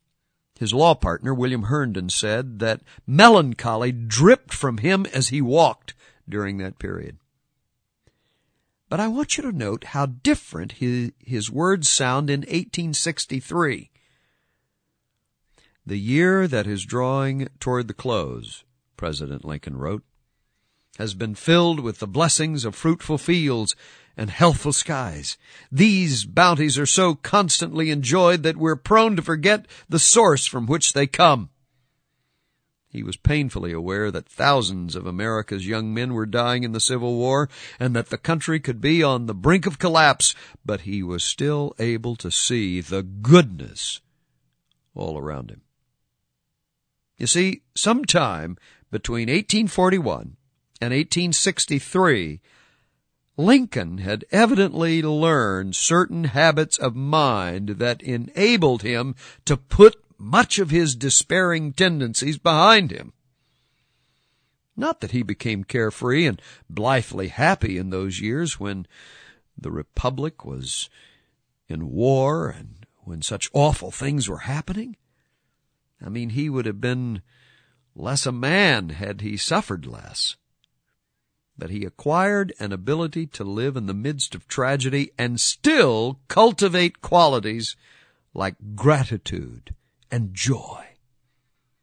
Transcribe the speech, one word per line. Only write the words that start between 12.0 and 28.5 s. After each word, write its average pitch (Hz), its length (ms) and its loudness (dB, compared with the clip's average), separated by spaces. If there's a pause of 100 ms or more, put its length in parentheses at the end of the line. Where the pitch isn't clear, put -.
in 143 180 -2
eighteen 165 460 -4
sixty-three. 147 1000 -4 (2000)
"The 101 120 -6
year 175 500 2
that 107 180 -2
is 101 180 -4
drawing 135 640 -2 (120)
toward 123 280 -2
the 101 60 -8
close," 67 680 -6 (320)
President 73 480 -8
Lincoln 73 320 -10
wrote, 82 280 -6 (960)
"has 104 160 -6
been 107 200 -6
filled 170 460 2
with 113 180 -6
the 107 80 -8
blessings 151 580 0
of 104 120 -6
fruitful 160 420 0
fields 143 560 0 (420)
and 107 140 -6
healthful 147 420 2
skies. 107 640 -6 (360)
These 165 520 4
bounties 147 540 2
are 143 80 0
so 175 300 2
constantly 160 760 0
enjoyed 156 540 2
that 160 120 0